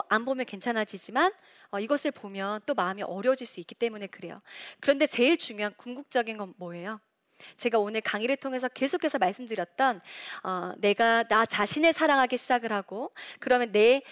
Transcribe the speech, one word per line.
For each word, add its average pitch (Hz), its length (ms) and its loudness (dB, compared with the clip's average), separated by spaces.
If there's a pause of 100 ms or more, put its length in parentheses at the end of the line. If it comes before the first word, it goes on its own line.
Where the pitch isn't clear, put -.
안 220 160 2
보면 254 200 -2
괜찮아지지만, 226 880 -2 (380)
어, 202 80 -6
이것을 277 320 0
보면 196 540 -6
또 294 80 -2
마음이 196 300 -2
어려워질 247 420 0
수 - 140 -10
있기 - 160 -16
때문에 214 320 -4
그래요. - 340 -14 (380)
그런데 285 260 4
제일 277 320 4
중요한 208 380 -6
궁극적인 240 640 -4
건 196 200 -10
뭐예요? 180 440 -10 (560)
제가 226 220 2
오늘 214 220 0
강의를 233 360 -2
통해서 262 300 -4
계속해서 285 500 -2
말씀드렸던, 214 840 -2 (420)
어, 180 340 -6
내가 226 460 4
나 226 220 4
자신을 302 480 2
사랑하기 277 440 4
시작을 233 340 0
하고 202 400 -6 (280)
그러면 247 320 2
내 226 300 6 (100)